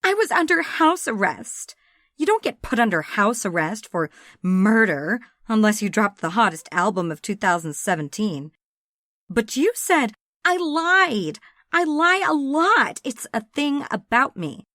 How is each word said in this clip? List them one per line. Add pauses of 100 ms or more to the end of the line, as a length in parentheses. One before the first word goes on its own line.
I
was
under
house
arrest. (420)
You
don't
get
put
under
house
arrest
for (320)
murder (280)
unless
you
dropped
the
hottest
album
of
two
thousand
seventeen. (800)
But
you
said, (320)
I
lied. (340)
I
lie
a
lot.
It's
a (120)
thing
about
me. (100)